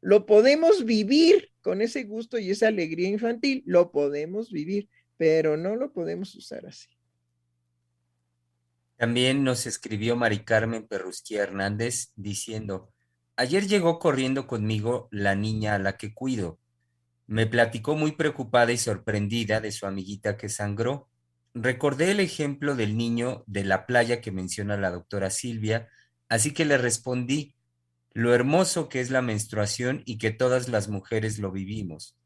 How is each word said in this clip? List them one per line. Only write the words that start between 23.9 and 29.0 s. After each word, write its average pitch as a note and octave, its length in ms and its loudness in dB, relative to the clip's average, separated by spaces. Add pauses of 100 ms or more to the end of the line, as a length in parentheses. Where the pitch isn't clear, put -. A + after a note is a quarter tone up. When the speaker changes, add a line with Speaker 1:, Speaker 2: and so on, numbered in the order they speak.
Speaker 2:
que A2 120 -8
menciona G2+ 440 -6
la G2 140 -2
doctora F#2+ 400 -6
Silvia, A2+ 580 -4 (400)
así A#2 240 0
que D#3+ 140 0
le D3 120 4
respondí, B2 760 -2 (580)
'Lo A#2 220 4
hermoso D3+ 560 2
que C3 100 -4